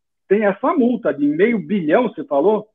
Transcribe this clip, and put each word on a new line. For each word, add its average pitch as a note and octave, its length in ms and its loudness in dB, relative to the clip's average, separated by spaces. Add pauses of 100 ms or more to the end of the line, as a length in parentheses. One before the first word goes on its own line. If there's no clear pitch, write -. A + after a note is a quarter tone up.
(280)
tem G#3 160 2
essa G3+ 280 0
multa A#3 420 0
de C#3+ 120 -2
meio G3 320 0
bilhão, F3+ 500 0
você D#3 160 -12
falou? F#3+ 500 0